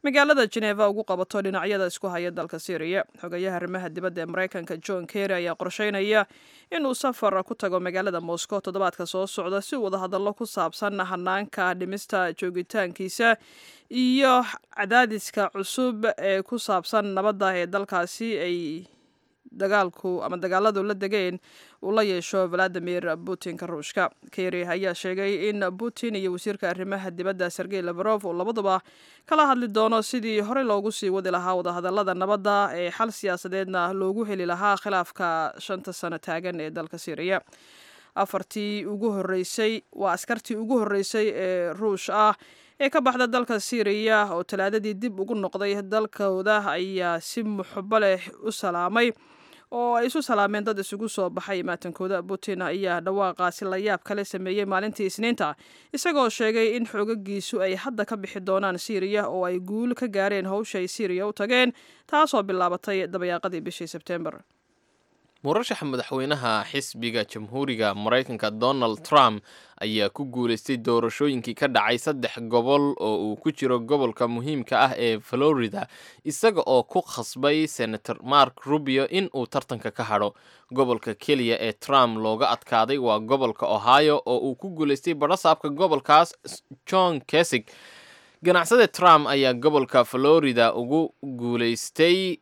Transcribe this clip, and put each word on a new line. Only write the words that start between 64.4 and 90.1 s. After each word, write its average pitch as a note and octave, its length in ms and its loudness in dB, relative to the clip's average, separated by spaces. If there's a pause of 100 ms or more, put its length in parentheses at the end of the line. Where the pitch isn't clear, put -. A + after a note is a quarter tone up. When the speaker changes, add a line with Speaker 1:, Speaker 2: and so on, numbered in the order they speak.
Speaker 2:
Murashaxa F#3+ 420 0
madaxweynaha C3 640 -2 (120)
xisbiga A#2 640 -4
Jamhuuriga A2 680 -2
Maraykanka A2 580 0
Donald A#2 520 0
Trump A#2+ 400 6 (380)
ayaa G#2+ 280 0
ku - 160 -8
guuleystay A#2+ 520 -2
doorashooyinkii A#2 760 0
ka C#3+ 140 0
dhacay A#2 320 2
saddex C3 480 -4
gobol B2+ 380 4 (100)
oo G#2+ 200 0 (120)
uu G#2 80 -2
ku D#3 160 -2
jiro B2 280 0
gobolka A#2+ 480 0
muhiimka A#2+ 520 -4
ah C3 180 4
ee A2+ 220 0
Florida, B2 680 0 (360)
isaga E3 420 2
oo B2+ 180 6
ku - 180 -2
khasbay C#3+ 680 0
Senator A2+ 560 -4
Mark C3 420 4
Rubio C#3 440 2
in F#3+ 260 0
uu B2 100 0
tartanka A#2 460 -4
ka A#2+ 120 -6
hadho. G#2 280 0 (400)
Gobolka B2 420 0
keliya B2 460 0
ee A2 140 -2
Trump B2 500 2
looga A2 320 2
adkaaday A#2 420 2
waa A2+ 220 2
gobolka A#2+ 480 0
Ohio C3+ 580 6
oo B2 120 2 (100)
uu B2+ 80 -4
ku G3 140 -12
guuleystay D#3 440 0
badhasaabka D#3 560 2
gobolkaas D3 640 4 (560)
John F3+ 320 2
Kasich. D3+ 480 2 (720)
Ganacsade F3 460 6
Trump D#3 400 8
ayaa C3+ 260 4
gobolka C3 520 4
Florida C3 680 6